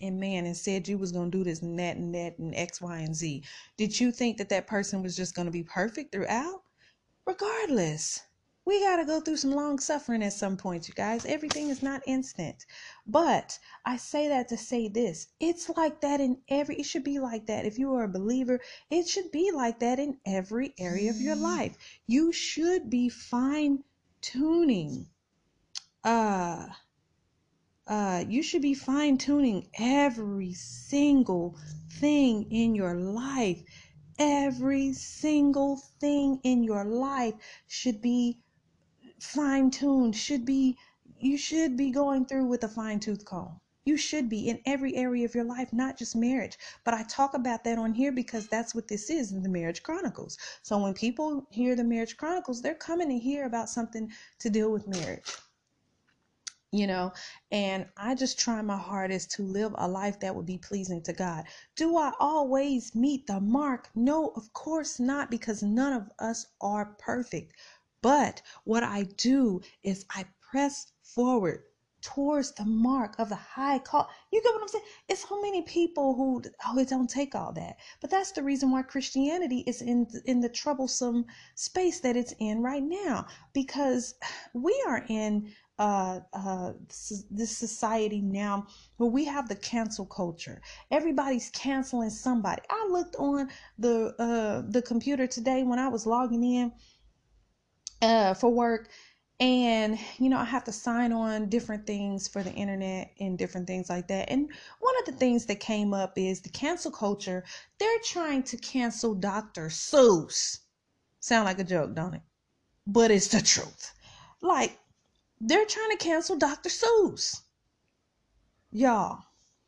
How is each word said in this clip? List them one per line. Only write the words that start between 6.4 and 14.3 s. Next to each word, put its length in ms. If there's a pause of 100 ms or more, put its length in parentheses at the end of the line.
Regardless, 960 (460)
we 140
gotta 240
go 160
through 160
some 160
long 260
suffering 460
at 80
some 240
point, 320
you 60
guys. 300
Everything 440
is 160
not 200
instant. 600 (400)
But 540 (240)
I 120
say 300
that 220